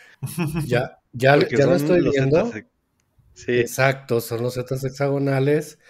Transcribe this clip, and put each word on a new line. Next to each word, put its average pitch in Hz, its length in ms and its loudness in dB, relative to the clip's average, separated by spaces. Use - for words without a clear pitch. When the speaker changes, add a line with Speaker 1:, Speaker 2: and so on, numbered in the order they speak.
Speaker 1:
Ya, 123 320 -2
ya, 131 240 4
Speaker 2:
Porque 127 200 2
Speaker 1:
ya 139 100 4
lo 135 120 4
Speaker 2:
son 143 40 -2
Speaker 1:
estoy 165 180 2
Speaker 2:
los 147 140 0
Speaker 1:
viendo. 139 320 2
Speaker 2:
zetas 240 100 -8
he-, - 100 -14
sí. - 260 -6
Speaker 1:
Exacto, 127 600 0
son 113 220 -6
los 123 120 -4
zetas 127 280 -6
hexagonales, 139 960 -2